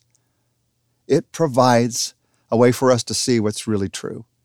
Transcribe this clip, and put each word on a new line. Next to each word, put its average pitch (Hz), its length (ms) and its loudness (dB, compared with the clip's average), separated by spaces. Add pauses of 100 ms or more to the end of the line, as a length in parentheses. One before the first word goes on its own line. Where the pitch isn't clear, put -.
(1080)
it 143 240 -2
provides 123 840 0 (340)
a 117 80 -2
way 123 140 4
for 127 220 2
us 120 120 0
to 110 100 -10
see 120 260 0
what's 104 260 -6
really 98 220 -2
true. 117 360 -14 (200)